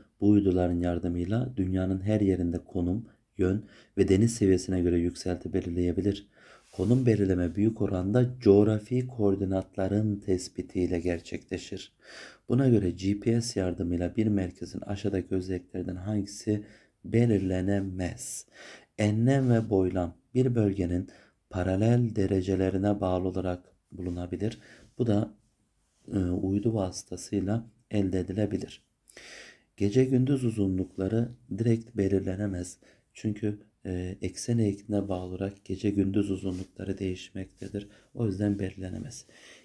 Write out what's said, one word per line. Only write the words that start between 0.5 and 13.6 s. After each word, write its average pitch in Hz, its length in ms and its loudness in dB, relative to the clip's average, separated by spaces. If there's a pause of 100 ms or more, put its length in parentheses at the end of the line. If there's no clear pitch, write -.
yardımıyla 87 760 -2
dünyanın 95 440 -2
her 104 200 0
yerinde 87 380 0
konum, 92 480 -4 (320)
yön 95 260 2 (340)
ve 98 100 4
deniz 107 260 4
seviyesine 92 460 2
göre 87 180 2
yükselti 87 540 -4
belirleyebilir. 90 760 -2 (440)
Konum 120 340 2
belirleme 92 480 2
büyük 107 280 2
oranda 101 580 0
coğrafi 107 680 6
koordinatların 101 1120 0
tespitiyle 90 800 -2
gerçekleşir. 87 920 -8 (560)
Buna 131 200 4
göre 98 220 4
G 98 300 -2
P 117 200 2
S 113 200 -4
yardımıyla 87 560 -2